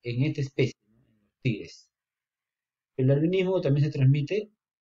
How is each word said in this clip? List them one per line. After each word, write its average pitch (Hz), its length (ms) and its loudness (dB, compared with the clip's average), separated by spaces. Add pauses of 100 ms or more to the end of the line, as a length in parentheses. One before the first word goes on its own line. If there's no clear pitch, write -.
en 120 220 -2
esta 151 180 -2
especie, - 440 -2
¿no? - 120 -20
En - 240 -20
los - 180 -20
tigres. - 500 -6 (1040)
El 131 140 2
albinismo 180 520 0
también 147 240 2
se 151 60 -2
transmite 147 580 0 (340)